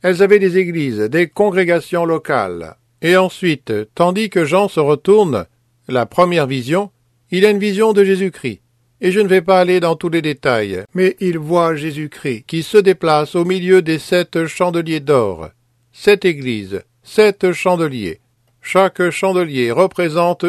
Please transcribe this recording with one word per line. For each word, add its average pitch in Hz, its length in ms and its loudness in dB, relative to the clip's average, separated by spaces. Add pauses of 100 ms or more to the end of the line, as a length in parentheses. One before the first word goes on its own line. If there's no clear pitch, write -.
Elles 180 180 0
avaient 202 160 6
des 190 220 2
églises, 156 400 -2
des 139 280 0
congrégations 175 760 0
locales. 104 720 -4 (280)
Et 175 140 2
ensuite, 175 560 -2 (220)
tandis 185 340 0
que 170 160 0
Jean 185 220 0
se 165 120 -4
retourne, 151 680 2 (420)
la 123 180 0
première 175 400 0
vision, 139 460 -4 (400)
il 185 160 2
a - 20 6
une 208 80 2
vision 208 360 0
de 202 100 4
Jésus-Christ. 185 580 -2 (400)
Et 185 100 0
je 196 80 0
ne 202 80 2
vais 185 140 4
pas 185 180 4
aller 180 200 2
dans 170 160 0
tous 170 140 -6
les 165 120 -2
détails, 113 600 -2 (100)
mais 185 260 0
il 175 200 -4
voit 165 360 0
Jésus-Christ 147 720 -8
qui 165 160 -6
se 214 160 0
déplace 165 560 2
au 175 100 0
milieu 185 380 2
des 160 160 -2
sept 170 480 -2
chandeliers 165 540 -4
d'or. 117 500 0 (420)
Sept 202 340 0
églises, 113 580 -4 (180)
sept 202 520 0
chandeliers. 143 680 -2 (420)
Chaque 185 480 0
chandelier 156 600 -2
représente 175 760 0